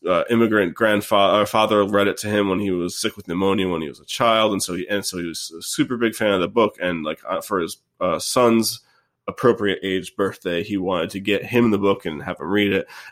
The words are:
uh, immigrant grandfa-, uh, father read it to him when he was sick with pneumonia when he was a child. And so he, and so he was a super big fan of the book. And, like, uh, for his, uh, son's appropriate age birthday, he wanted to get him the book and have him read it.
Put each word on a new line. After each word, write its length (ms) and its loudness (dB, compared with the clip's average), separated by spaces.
uh, 220 2
immigrant 480 2
grandfa-, 640 2
uh, 60 2
father 400 4
read 200 2
it 120 0
to 100 -8
him 220 2
when 100 0
he 100 -2
was 300 -2
sick 160 -4
with 120 -14
pneumonia 380 0
when 140 -2
he 80 -6
was 100 -14
a 60 -20
child. 480 2
And 100 -2
so 120 -6
he, 140 -6
and 180 -4
so 100 -6
he 80 -4
was 340 -8
a 40 -16
super 340 -4
big 180 0
fan 200 2
of 80 2
the 60 0
book. 300 2
And, 240 -4
like, 240 -6
uh, 140 -4
for 200 -4
his, 180 -6
uh, 200 -2
son's 600 2
appropriate 560 0
age 320 -4
birthday, 480 -2
he 140 -4
wanted 340 -2
to 100 -8
get 260 -2
him 240 4
the 80 4
book 260 0
and 180 -6
have 160 -8
him 120 -6
read 240 2
it. 120 -2